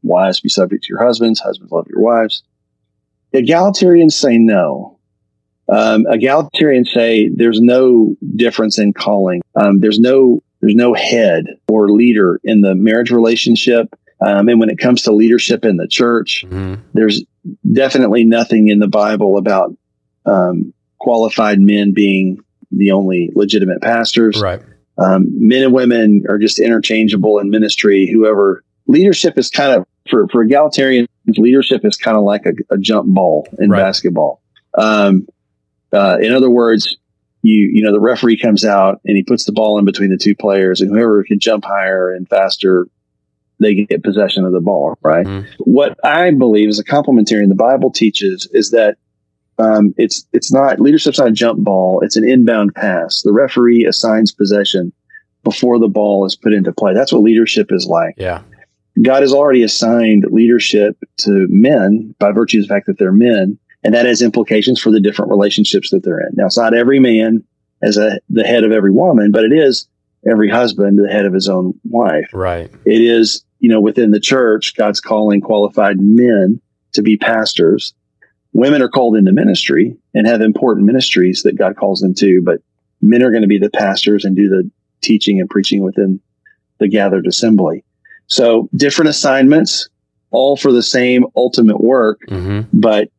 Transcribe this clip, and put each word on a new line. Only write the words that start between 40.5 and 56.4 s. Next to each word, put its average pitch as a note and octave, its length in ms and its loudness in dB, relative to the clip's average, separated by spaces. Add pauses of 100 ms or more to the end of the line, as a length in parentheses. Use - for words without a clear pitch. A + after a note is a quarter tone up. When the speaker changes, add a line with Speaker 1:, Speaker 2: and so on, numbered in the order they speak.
Speaker 1:
and G2 100 0
whoever G#2+ 320 2
can G2+ 160 -4
jump G#2+ 260 -2
higher F#2+ 460 -4
and F#2 180 -10
faster, F#2+ 600 0 (720)
they G#2 140 2
get G#2 300 -4
possession G2 400 -2
of F#2 80 -2
the F2+ 80 0
ball, E2+ 420 -2
right? D#2 240 0
Speaker 2:
Mm-hmm. G2 220 -10 (160)
Speaker 1:
What C#3 400 2
I E3 280 0
believe A2 360 2
is G#2 100 -4
a G#2+ 60 -10
complementarian A2+ 640 0
the G2 60 2
Bible B2+ 360 0
teaches G2+ 640 -4
is - 180 -2
that, G#2+ 280 0 (600)
um, G#2+ 380 0
it's, - 360 -4
it's - 200 -2
not, C3+ 260 0
leadership's D3 400 0
not C3 100 2
a A2 40 0
jump A2+ 320 -2
ball, F#2 380 0
it's - 140 -4
an A2+ 120 0
inbound A2+ 480 2
pass. F2+ 460 -6
The G#2 100 0
referee A#2+ 540 2
assigns A2 440 -2
possession G2+ 640 -2 (500)
before A#2+ 380 0
the A2+ 80 2
ball G2+ 380 0
is F#2+ 100 -6
put A2 160 -2